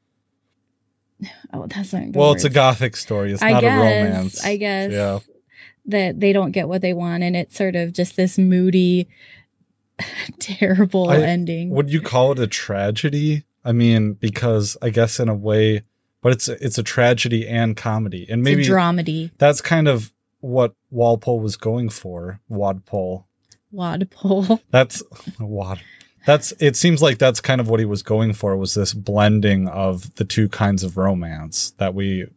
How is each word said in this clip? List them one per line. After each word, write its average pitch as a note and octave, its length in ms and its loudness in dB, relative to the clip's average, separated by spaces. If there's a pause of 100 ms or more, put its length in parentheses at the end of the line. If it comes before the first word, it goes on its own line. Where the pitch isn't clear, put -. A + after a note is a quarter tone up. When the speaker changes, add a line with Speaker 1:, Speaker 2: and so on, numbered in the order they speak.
(1500)
Speaker 1:
oh, D#3 140 -12
that's G3 260 -10
not - 200 -6
the C#3 60 0
Speaker 2:
Well, D3 140 6
it's C#3+ 120 0
a C#3+ 40 0
Speaker 1:
word. B2+ 60 -2
Speaker 2:
gothic B2+ 420 2
story. G2+ 360 -4
It's G2 100 -4
Speaker 1:
I A3 100 4
Speaker 2:
not - 100 4
Speaker 1:
guess, - 160 2
Speaker 2:
a - 40 2
romance. G#3 640 0
Speaker 1:
I G#3 120 -2
guess G2+ 360 -4
Speaker 2:
Yeah. G2+ 260 -2 (680)
Speaker 1:
that G3 340 -2
they G3 120 4
don't F#3 200 0
get E3+ 160 -2
what F#3 140 -2
they F3+ 100 0
want, E3+ 320 -4
and F3 120 0
it's F3 200 -6
sort F#3+ 180 -2
of F3 180 -2
just F3+ 240 -4
this F#3 220 0
moody, F3+ 680 2 (920)
<laughs> - 400 -12
terrible F#3+ 720 2
Speaker 2:
I, D#3 80 6
Speaker 1:
ending. E3+ 520 0
Speaker 2:
would C#3 200 0
you D#3 100 0
call B2+ 320 2
it C3+ 60 -2
a A#2 80 0
tragedy? C#3+ 1000 -2 (200)
I A#2+ 80 0
mean, A2+ 420 4
because G#2+ 680 -2
I A#2+ 100 -2
guess A#2 300 0
in A#2 80 0
a A2 60 0
way, G#2+ 480 0 (380)
but B2 120 2
it's, A#2+ 160 -2
it's B2 300 -6
a A2+ 40 -2
tragedy A#2 680 0
and A2+ 280 0
comedy. G#2+ 520 -6
And A#2+ 180 0
Speaker 1:
It's - 20 4
a C#3+ 80 6
Speaker 2:
maybe C#3+ 80 2
Speaker 1:
dramedy. E3+ 720 0
Speaker 2:
that's C#3+ 220 4
kind D#3 280 2
of A2+ 240 0 (280)
what B2 340 0 (160)
Walpole A#2 500 0
was A2 160 -4
going A#2 320 -2
for. F2+ 520 -12 (100)
Wadpole. F#2+ 760 -4 (480)
Speaker 1:
Wadpole. F#3+ 920 -2
<laughs> - 40 -20
Speaker 2:
That's, - 320 2 (360)
Wad. G2 420 -8 (460)
That's, D3 340 2
it C#3+ 160 2
seems E3 240 2
like C#3 180 4
that's C3 220 2
kind C3 200 0
of A2 80 -2
what A2+ 120 2
he A2 60 0
was G2+ 160 -4
going A2 320 0
for, G2 220 -2
was F#2+ 180 -4
this G2 180 0
blending G#2 760 2
of F#2 480 -4
the A2 80 -4
two G#2 240 0
kinds G2 360 0
of F2+ 120 -8
romance E2 840 -4
that F#2 160 -2
we F#2+ 320 -4 (100)